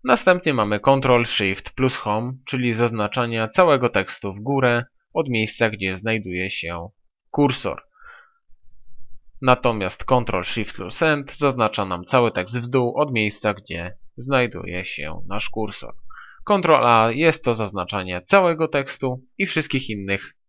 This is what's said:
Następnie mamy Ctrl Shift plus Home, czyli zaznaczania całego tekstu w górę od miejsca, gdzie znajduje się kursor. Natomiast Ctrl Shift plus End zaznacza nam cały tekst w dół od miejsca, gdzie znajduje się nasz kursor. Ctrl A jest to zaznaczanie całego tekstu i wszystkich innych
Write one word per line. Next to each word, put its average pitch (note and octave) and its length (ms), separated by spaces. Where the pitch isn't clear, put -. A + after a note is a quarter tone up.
Następnie F3+ 500
mamy G#2+ 260
Ctrl B2+ 460
Shift G2 440
plus B2+ 260
Home, A2+ 380
czyli B2 280
zaznaczania A2+ 760
całego C3+ 420
tekstu F#3 440
w G2+ 60
górę A#2+ 460
od D#3 160
miejsca, A2+ 400
gdzie G2 280
znajduje G2 540
się E2+ 380
kursor. C3 520
Natomiast A#2 600
Ctrl A#2 400
Shift - 320
plus - 260
End D3 360
zaznacza B2 480
nam F2+ 200
cały A#2+ 260
tekst G#2 280
w A#2+ 80
dół B2 300
od C#3+ 160
miejsca, G#2+ 400
gdzie F2 440
znajduje B2 680
się D2+ 420
nasz G2 220
kursor. - 460
Ctrl D#3+ 380
A A#2 260
jest D3+ 320
to A#2+ 120
zaznaczanie F#2 720
całego E3+ 400
tekstu C3+ 580
i G3 80
wszystkich - 440
innych G2 460